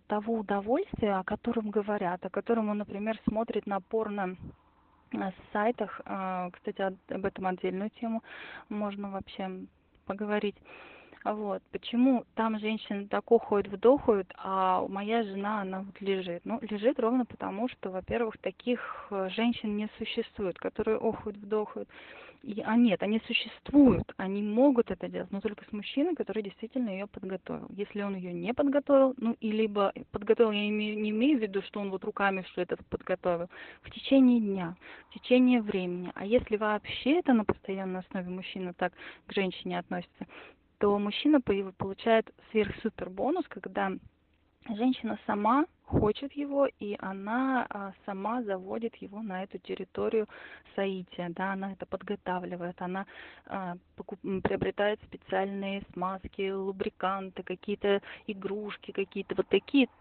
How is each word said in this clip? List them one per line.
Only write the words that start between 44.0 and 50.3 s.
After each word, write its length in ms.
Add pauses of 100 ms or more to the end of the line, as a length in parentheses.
женщина 580
сама 380 (200)
хочет 480
его, 340 (120)
и 200
она, 680
а, 240 (120)
сама 380
заводит 540
его 260
на 200
эту 160
территорию 680 (480)